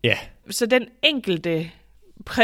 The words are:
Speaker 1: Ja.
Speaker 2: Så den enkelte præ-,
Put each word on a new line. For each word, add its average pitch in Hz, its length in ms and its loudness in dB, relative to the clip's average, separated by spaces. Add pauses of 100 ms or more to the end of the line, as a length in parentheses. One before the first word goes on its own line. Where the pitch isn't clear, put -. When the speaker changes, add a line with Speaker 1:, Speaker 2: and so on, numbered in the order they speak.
Speaker 1:
Ja. 107 120 2 (340)
Speaker 2:
Så 226 160 -2
den 247 200 2 (160)
enkelte 170 680 0 (600)
præ-, 247 140 4